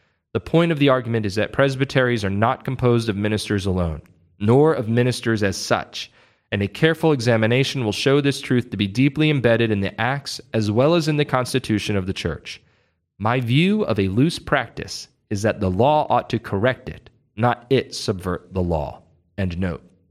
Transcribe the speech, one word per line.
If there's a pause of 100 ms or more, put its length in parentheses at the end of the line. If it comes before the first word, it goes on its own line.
(320)
The
point
of
the
argument
is
that
presbyteries
are
not
composed
of
ministers
alone, (360)
nor
of
ministers
as
such, (420)
and
a
careful
examination
will
show
this
truth
to
be
deeply
embedded
in
the
acts (120)
as
well
as
in
the
constitution
of
the
church. (580)
My
view
of
a
loose
practice (220)
is
that
the
law
ought
to
correct
it, (280)
not
it
subvert
the
law. (360)
End
note. (280)